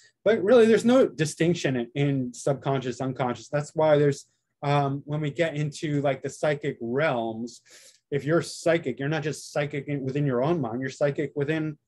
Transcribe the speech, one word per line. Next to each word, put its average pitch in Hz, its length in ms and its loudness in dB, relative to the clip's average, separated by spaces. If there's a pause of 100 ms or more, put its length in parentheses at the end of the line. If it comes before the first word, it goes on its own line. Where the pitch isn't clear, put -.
(240)
but 208 180 4
really 220 240 6
there's 220 200 4
no 247 200 6
distinction 160 680 0
in, 120 200 -2
in 139 380 0
subconscious, 131 680 -2
unconscious. 127 480 -4
That's 147 260 -4
why 156 220 4
there's, 143 280 2 (380)
um, 143 400 0
when 151 160 -6
we 151 100 -2
get 151 280 -2
into, 147 440 -2
like, 135 220 0
the 139 60 -6
psychic 143 500 -2
realms, 117 800 -2 (500)
if 139 140 -2
you're 156 180 2
psychic, 165 580 -2
you're 139 100 -4
not 156 140 -2
just - 280 -8
psychic 147 380 -4
in, 143 120 -4
within 135 240 -2
your 123 160 0
own 160 200 0
mind, 117 180 -4
you're 135 100 -6
psychic 143 460 -2
within 156 420 -2 (100)